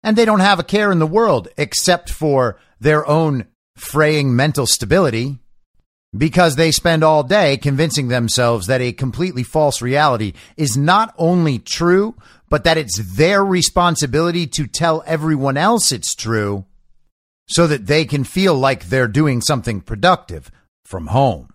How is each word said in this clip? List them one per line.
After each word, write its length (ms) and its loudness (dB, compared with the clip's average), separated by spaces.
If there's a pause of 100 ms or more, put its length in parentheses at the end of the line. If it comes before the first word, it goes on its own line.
And 120 0
they 100 4
don't 140 2
have 200 4
a 40 -6
care 280 0
in 80 2
the 80 2
world 400 0 (100)
except 540 -2
for 480 0 (200)
their 280 2
own 400 0 (280)
fraying 600 0
mental 320 0
stability, 720 0 (760)
because 400 2
they 160 2
spend 320 2
all 200 4
day 340 2
convincing 500 -2
themselves 600 0
that 120 0
a 140 -4
completely 500 -6
false 380 -2
reality 520 0 (220)
is 220 -2
not 400 2
only 400 0
true, 580 0 (320)
but 160 0
that 140 2
it's 400 -6
their 260 4
responsibility 1040 0
to 200 -4
tell 400 -2
everyone 500 0
else 340 2
it's 240 -6
true 480 -4 (840)
so 180 4
that 200 -2
they 180 2
can 180 -4
feel 300 0
like 320 0
they're 220 0
doing 340 0
something 400 -4
productive 720 -2 (340)
from 220 -10
home. 480 0